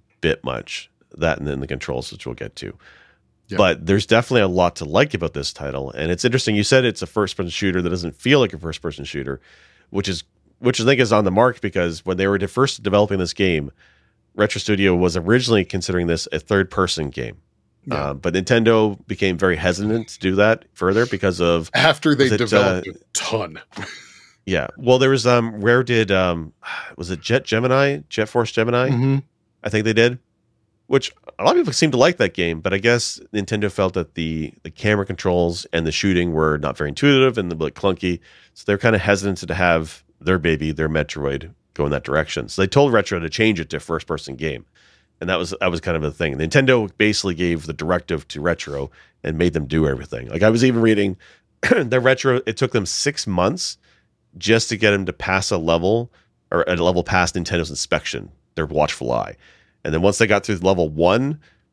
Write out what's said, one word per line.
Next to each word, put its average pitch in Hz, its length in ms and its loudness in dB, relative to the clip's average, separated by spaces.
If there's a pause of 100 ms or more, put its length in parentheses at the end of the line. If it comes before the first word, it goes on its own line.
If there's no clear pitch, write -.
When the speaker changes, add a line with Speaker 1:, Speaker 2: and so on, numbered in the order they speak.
(220)
Speaker 1:
bit 78 220 0
much. - 480 -10 (260)
That 80 220 0
and 71 80 -6
then 71 120 -4
the 67 80 -6
controls, 64 440 -8
which - 160 -14
we'll 60 80 -10
get - 220 -14
to. - 200 -12 (680)
Speaker 2:
Yeah. 98 100 -6
Speaker 1:
But 87 280 2
there's 98 200 2
definitely 117 380 2
a 95 40 2
lot 90 300 2
to 82 80 -8
like 104 280 0
about 82 200 -6
this - 180 -8
title, 67 400 -8
and 78 180 -4
it's 90 140 -2
interesting. 120 320 0
You 104 80 2
said 131 220 4
it's 110 160 -2
a - 60 -6
first-person 98 420 -4
shooter 92 320 -2
that 87 80 -2
doesn't 85 260 -6
feel 139 240 2
like 110 140 0
a - 40 -14
first-person 78 460 -10
shooter, 67 380 -8 (480)
which 98 180 -4
is, 90 160 -6 (360)
which 123 200 0
I 113 60 -2
think 131 160 4
is 110 100 4
on 107 140 4
the 92 60 2
mark, 117 280 4
because 87 460 -2
when 92 100 -2
they 95 120 2
were 101 100 2
de-, 98 100 -2
first - 340 -2
developing 101 380 2
this 87 140 -2
game, 82 360 0 (680)
Retro 104 240 0
Studio 98 360 2
was 90 220 2
originally 110 480 2
considering 87 420 -2
this 82 240 -2
a 78 80 -4
third-person 92 680 0
game. 60 300 -10 (440)
Speaker 2:
Yeah. 71 280 -4
Speaker 1:
Um, 69 80 -8
but 85 160 -2
Nintendo 110 600 4 (100)
became 95 300 -2
very 90 200 2
hesitant 101 520 -2
to - 100 -18
do 95 160 -2
that 107 360 4
further 98 340 0
because 92 360 -2
of 85 320 2
Speaker 2:
After 151 420 2
they 135 100 4
Speaker 1:
was 127 60 2
it, 104 60 2
Speaker 2:
developed 101 500 2
Speaker 1:
uh, 90 40 -10
Speaker 2:
a - 40 -18 (160)
ton. 90 480 -6 (160)
<laughs> - 100 -10 (600)
Speaker 1:
Yeah. 82 220 -2 (100)
Well, 127 200 4
there 135 140 4
was, 123 160 2
um, 117 340 2
Rare 120 220 2
did, 117 260 0
um, 87 440 0 (220)
<sighs> - 220 -14
was 87 140 -10
it 87 80 -8
Jet 123 240 0
Gemini? 131 640 0
Jet 107 220 -2
Force 117 240 0
Gemini? 120 380 0
Speaker 2:
Mm-hmm. 135 260 2 (480)
Speaker 1:
I - 40 -4
think 107 140 0
they 110 100 2
did. 120 260 4 (680)
Which 135 260 0 (260)
a 90 60 -4
lot - 100 6
of 349 60 4
people 214 120 -2
seem 156 180 2
to 127 60 0
like 165 200 4
that 95 160 0
game, 85 260 -2
but 90 140 -2
I 98 40 0
guess 117 420 0 (140)
Nintendo 104 380 -2
felt 95 220 0
that 85 220 -6
the, 80 380 -6 (100)
the 85 80 -14
camera 104 340 0
controls 87 680 -2
and 82 160 0
the 78 40 0
shooting 87 420 0
were 78 240 2
not 73 180 -4
very - 140 -4
intuitive 131 480 2
and 92 120 -4
a 85 60 -6
bit 78 200 -4
clunky, 92 440 -2 (360)
so - 100 -20
they're 101 120 0
kinda 110 200 4
hesitant 98 400 0 (100)
to 82 60 -6
have 82 500 0 (160)
their 90 180 0
baby, 78 360 0
their 78 160 -2
Metroid, 73 600 -4 (240)
go 73 100 -2
in 73 60 -2
that 71 120 -4
direction. 71 460 -4
So - 120 -4
they 95 60 2
told 139 240 4
Retro 104 280 0
to 82 100 -6
change 110 320 0
it 76 80 -10
to 78 80 -6
a - 20 -6
first-person 78 560 -6
game, 64 300 -8 (560)
and 87 80 -6
that 90 100 0
was, 87 220 -6
that 92 100 0
was 85 80 -4
kind 85 160 -4
of 78 80 -2
the 76 80 -2
thing. 71 260 -4
Nintendo 113 600 2
basically 104 380 0
gave 82 320 -2
the 78 60 -8
directive 80 560 -4
to 73 120 -12
Retro 71 500 -4 (320)
and 80 140 -4
made 85 160 2
them 78 140 -2
do 78 200 2
everything. 64 400 -6
Like, 80 160 -2
I 107 60 6
was 117 160 4
even 120 160 4
reading 101 340 2 (240)
<clears throat> - 220 -18
that 127 400 2
Retro, 127 440 2
it 110 120 -4
took 131 160 -2
them 104 140 0
six - 380 -4
months 98 520 -2 (600)
just 113 320 2
to 113 80 -4
get 104 160 4
him 98 120 0
to 90 80 -6
pass - 380 -2
a 101 60 0
level, 87 540 0 (400)
or 85 160 0
a 90 80 0
level 87 280 2
past 87 320 0
Nintendo's 85 340 -2
inspection, 69 600 -6 (260)
their 80 100 -2
watchful 71 460 -2
eye. 50 240 -4 (480)
And 76 100 -4
then 80 100 0
once 98 160 2
they 113 80 4
got 101 180 2
through 104 120 -2
level 90 320 2
one, 104 500 2 (340)